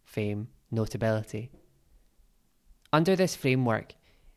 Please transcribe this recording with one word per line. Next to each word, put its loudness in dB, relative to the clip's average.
fame, -4
notability. -2
Under 4
this 2
framework, 0